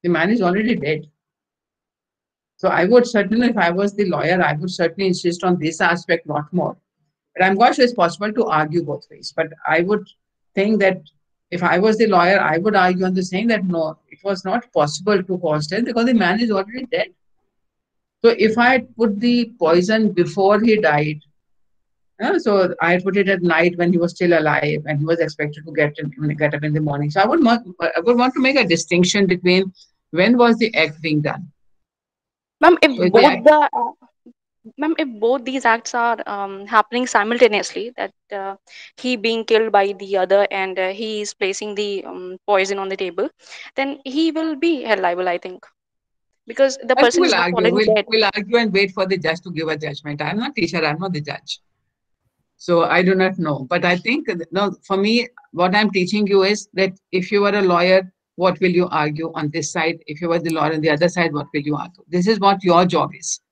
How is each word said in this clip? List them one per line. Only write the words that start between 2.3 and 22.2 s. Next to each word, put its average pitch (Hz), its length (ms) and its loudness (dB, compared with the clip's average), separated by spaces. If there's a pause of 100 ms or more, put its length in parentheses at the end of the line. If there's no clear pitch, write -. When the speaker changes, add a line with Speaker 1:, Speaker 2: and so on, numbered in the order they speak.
Speaker 1:
So 185 100 -2
I - 180 2
would 240 220 6
certainly, 220 420 0
if - 80 -2
I 170 140 2
was 202 240 -2
the 208 140 0
lawyer, 165 320 0
I 147 120 0
would 170 160 -6
certainly 185 380 -2
insist 175 360 -2
on 180 140 2
this 160 240 -6
aspect 170 460 -2
lot 147 240 -6
more. 160 240 -2 (600)
But 185 100 2
I'm 196 100 2
quite 247 200 4
sure 254 100 4
it's 240 80 -2
possible 196 400 -2
to 226 120 0
argue 156 380 0
both 143 260 -10
ways. - 260 -18
But 160 120 -4 (180)
I 156 160 0
would 202 240 -2 (500)
think 208 260 2
that 190 200 0 (500)
if 175 120 -6
I 170 160 2
was 214 180 2
the 220 100 4
lawyer, 185 320 4
I 156 180 0
would 208 180 0
argue 185 300 2
on 185 80 -2
the 185 100 -2
saying 196 240 -4
that 208 180 0
no, 160 320 -4 (120)
it - 140 -20
was 190 220 -4
not 226 280 -4
possible 180 500 0
to 185 140 -4
cause 151 300 -4
death 226 180 -2
because 233 200 0
the 254 80 2
man 196 280 4
is 233 100 0
already 214 400 -4
dead. 185 160 -2 (1160)
So 233 140 6
if 220 200 2
I 240 140 4
had 254 260 -2
put 208 220 0
the 240 380 0
poison 180 540 2
before 196 480 2
he 220 220 4
died, 151 400 0 (1000)